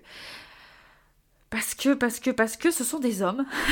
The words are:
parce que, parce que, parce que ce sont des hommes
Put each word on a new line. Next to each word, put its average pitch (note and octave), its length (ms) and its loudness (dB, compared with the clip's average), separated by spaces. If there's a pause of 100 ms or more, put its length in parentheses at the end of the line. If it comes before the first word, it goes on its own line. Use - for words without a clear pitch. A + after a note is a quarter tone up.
(1500)
parce - 240 -2
que, C#4 200 4
parce A#3+ 240 0
que, B3+ 120 0
parce A3+ 260 2
que E4+ 160 2
ce E4 100 -2
sont D4+ 160 -2
des A#3 240 0
hommes A#3+ 240 0 (260)